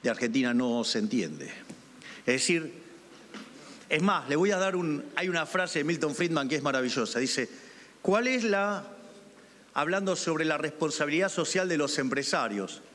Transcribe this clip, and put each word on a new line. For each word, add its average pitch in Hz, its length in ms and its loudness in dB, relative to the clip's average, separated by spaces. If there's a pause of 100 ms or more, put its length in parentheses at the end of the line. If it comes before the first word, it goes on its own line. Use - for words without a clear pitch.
de 123 80 0
Argentina 120 440 2
no 120 280 2
se 113 160 0
entiende. 92 480 -2 (760)
Es 123 140 2
decir, 160 380 0 (1160)
es 156 140 2
más, 180 260 2
le 143 80 2
voy 185 140 4
a 202 60 2
dar 190 200 0
un, 151 280 -2 (100)
hay 180 140 0
una 170 180 0
frase 180 340 0
de 139 40 0
Milton 151 300 0
Friedman 160 340 0
que 151 80 0
es 143 60 -2
maravillosa, 127 560 0
dice, 127 300 0 (540)
"¿Cuál 214 240 4
es 254 180 2
la", 202 400 2 (920)
hablando 180 420 2
sobre 160 280 0
la 156 140 2
responsabilidad 151 680 0
social 185 400 0
de 165 100 2
los 147 200 2
empresarios? 131 840 0 (120)